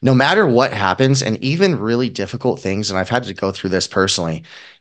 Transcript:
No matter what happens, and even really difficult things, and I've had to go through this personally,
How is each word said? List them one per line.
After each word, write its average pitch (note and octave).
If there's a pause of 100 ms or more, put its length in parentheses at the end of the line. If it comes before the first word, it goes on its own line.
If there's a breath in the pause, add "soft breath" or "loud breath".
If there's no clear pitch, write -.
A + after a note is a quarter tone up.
No C3
matter E3
what B2+
happens, B2+
and A2
even E3
really A#2
difficult A#2+
things, G2
and F#2+
I've F#2
had A#2+
to G2
go F#2+
through F#2+
this F2+
personally, F2 (380 loud breath)